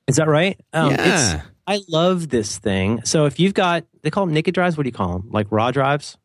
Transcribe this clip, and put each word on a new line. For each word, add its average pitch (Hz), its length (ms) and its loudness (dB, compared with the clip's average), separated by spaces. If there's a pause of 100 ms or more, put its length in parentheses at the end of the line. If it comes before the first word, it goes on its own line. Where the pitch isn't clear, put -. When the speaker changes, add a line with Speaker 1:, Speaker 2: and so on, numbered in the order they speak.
Speaker 1:
Is 139 100 2
that 156 120 4
right? 170 300 2 (140)
Um, 151 200 2
Speaker 2:
Yeah. 135 440 2
Speaker 1:
it's, 76 80 -8 (220)
I 202 140 -2 (100)
love 165 400 0
this 110 260 -2
thing. 101 480 -2
So 151 220 2
if 139 120 -2
you've 196 160 2
got, 175 300 0 (180)
they 151 80 -4
call 196 140 -2
them 170 100 -2
naked 160 200 0
drives. 175 240 0
What 143 60 -2
do 127 40 -4
you 113 40 -4
call 90 260 -4
them? 98 120 -12
Like 107 200 -2
raw 110 200 2
drives? 139 540 -2